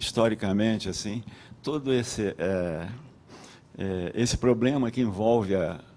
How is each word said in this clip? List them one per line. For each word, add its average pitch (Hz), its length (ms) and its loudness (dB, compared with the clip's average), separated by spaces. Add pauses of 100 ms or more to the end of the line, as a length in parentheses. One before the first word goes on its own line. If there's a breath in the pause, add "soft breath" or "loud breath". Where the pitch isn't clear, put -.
historicamente, 107 880 2
assim, 104 340 -6 (400 loud breath)
todo 135 300 -2
esse, 113 440 0
é, 87 520 -2 (920 loud breath)
é, 92 380 -4
esse 120 200 2
problema 123 540 2
que 120 100 -2
envolve 107 540 2
a, 85 240 0 (180)